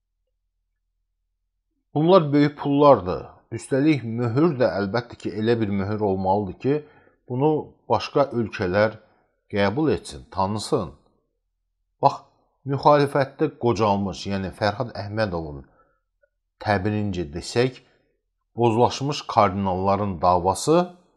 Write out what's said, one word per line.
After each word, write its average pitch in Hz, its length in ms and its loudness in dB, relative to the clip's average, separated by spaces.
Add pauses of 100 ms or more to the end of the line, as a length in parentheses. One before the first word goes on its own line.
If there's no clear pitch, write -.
(1900)
Bunlar 156 400 4
böyük 147 240 4
pullardır. 139 680 4 (240)
Üstəlik, 135 520 0
möhür 120 540 0
də 123 80 2 (140)
əlbəttə 101 380 -4
ki, - 120 -8
elə 110 320 0
bir 104 80 -2
möhür 101 320 -2
olmalıdır 95 580 -2
ki, 139 180 0 (520)
bunu 131 200 0 (400)
başqa 120 340 0 (100)
ölkələr 107 640 0 (560)
qəbul 104 420 0
etsin, 71 380 -8
tanısın. 101 640 -4 (1080)
Bax, - 220 0 (420)
müxalifətdə 143 920 2
qocalmış, 101 640 0
yəni 98 240 -4
Fərhad 107 480 -4
Əhmədovun 92 640 -6 (1000)
təbirincə 101 680 -2
desək, 120 480 -4 (800)
bozlaşmış 120 640 0
kardinalların 98 1000 0
davası 92 760 2 (220)